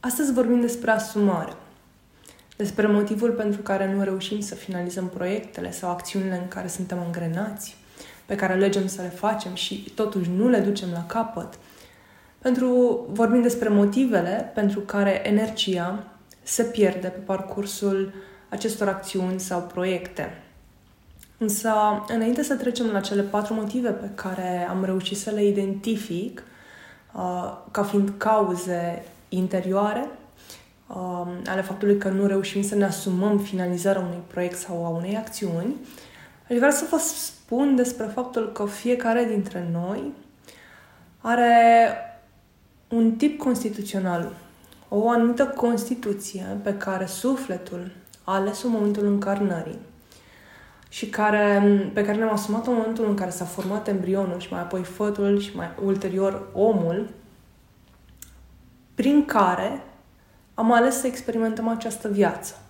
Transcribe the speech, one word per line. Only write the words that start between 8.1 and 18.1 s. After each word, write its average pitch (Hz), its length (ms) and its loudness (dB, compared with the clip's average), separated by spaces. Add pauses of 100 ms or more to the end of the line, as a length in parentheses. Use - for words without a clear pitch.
pe 202 80 -4
care 190 180 0
alegem 196 340 4
să 185 160 -6
le 180 60 -6
facem 185 460 -4
și - 400 -8
totuși 202 420 -2
nu 226 120 4
le 240 100 6
ducem 196 340 0
la 170 140 -6
capăt. - 520 -6 (800)
Pentru, 247 720 4
vorbim 226 340 4
despre 233 260 2
motivele 202 840 4
pentru 202 260 0
care 196 480 0
energia 202 760 0 (380)
se - 200 -2
pierde 185 460 2
pe 180 100 -8
parcursul 196 960 -4 (380)